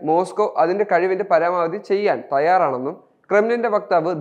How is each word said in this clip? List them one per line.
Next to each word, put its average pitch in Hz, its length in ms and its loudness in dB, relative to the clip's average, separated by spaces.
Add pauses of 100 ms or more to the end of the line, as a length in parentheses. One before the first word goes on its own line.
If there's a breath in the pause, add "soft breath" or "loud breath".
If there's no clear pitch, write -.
മോസ്കോ 180 380 0 (160)
അതിന്റെ 196 280 0
കഴിവിന്റെ 190 420 0
പരമാവധി 170 480 0 (100)
ചെയ്യാൻ 196 280 0 (140)
തയ്യാറാണെന്നും 147 640 0 (320)
ക്രെംലിന്റെ 226 460 2
വക്താവ് 175 460 0